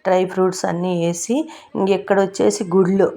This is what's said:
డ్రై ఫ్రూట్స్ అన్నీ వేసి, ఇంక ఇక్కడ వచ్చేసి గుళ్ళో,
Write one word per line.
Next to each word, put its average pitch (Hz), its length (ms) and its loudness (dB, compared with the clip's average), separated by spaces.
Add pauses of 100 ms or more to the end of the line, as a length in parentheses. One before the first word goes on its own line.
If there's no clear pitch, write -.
డ్రై 185 200 2
ఫ్రూట్స్ 185 400 -2
అన్నీ 175 420 -2
వేసి, 233 440 -2 (240)
ఇంక 196 160 0
ఇక్కడ 190 300 0
వచ్చేసి 196 440 0
గుళ్ళో, 185 520 2